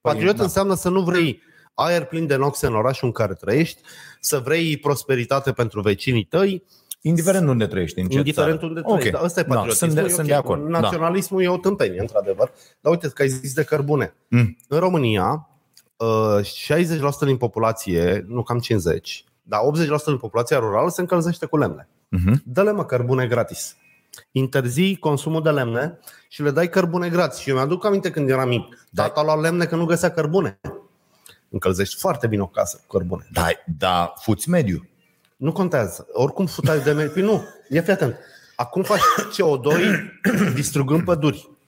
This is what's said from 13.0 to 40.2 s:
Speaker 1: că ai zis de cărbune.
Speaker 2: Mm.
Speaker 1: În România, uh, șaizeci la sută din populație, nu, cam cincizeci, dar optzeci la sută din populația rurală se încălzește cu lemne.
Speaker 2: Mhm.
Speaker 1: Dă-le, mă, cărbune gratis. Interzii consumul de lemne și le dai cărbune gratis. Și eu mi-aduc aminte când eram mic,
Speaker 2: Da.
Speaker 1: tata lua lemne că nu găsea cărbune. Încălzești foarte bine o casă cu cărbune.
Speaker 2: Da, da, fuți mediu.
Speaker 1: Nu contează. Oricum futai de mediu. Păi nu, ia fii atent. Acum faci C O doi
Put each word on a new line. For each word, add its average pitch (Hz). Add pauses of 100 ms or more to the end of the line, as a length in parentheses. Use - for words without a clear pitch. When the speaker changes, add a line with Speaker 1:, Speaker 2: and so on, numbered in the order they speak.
Speaker 1:
că -
ai 139
zis 131
de 151
cărbune. 143 (140)
Speaker 2:
Mm. 120 (120)
Speaker 1:
În 147
România, 143 (480)
uh, 110
șaizeci 160
la 143
sută 135
din 135
populație, 104
nu, 117
cam 120
cincizeci, 85 (180)
dar 104
optzeci 151
la 151
sută 147
din 135
populația 120
rurală 113
se 175
încălzește 175
cu 156
lemne. 98 (200)
Speaker 2:
Mhm. 95
Speaker 1:
Dă-le, 190
mă, 196
cărbune 127
gratis. 113 (560)
Interzii 135
consumul 156
de 156
lemne 135 (300)
și -
le 147
dai 170
cărbune 175
gratis. 170
Și -
eu 135
mi-aduc 151
aminte 196
când 147
eram 131
mic, -
Speaker 2:
Da. -
Speaker 1:
tata 151
lua 156
lemne 170
că 165
nu 170
găsea 170
cărbune. 156 (880)
Încălzești 95
foarte 160
bine 107
o 95
casă -
cu -
cărbune. 90
Speaker 2:
Da, 85 (320)
da, 87
fuți -
mediu. 123 (480)
Speaker 1:
Nu 151
contează. 151
Oricum 139
futai 156
de 139
mediu. 147
Păi 185
nu, 202 (280)
ia 156
fii 185
atent. 160 (400)
Acum 151
faci 208 (360)
C 190
O 151
doi 147 (400)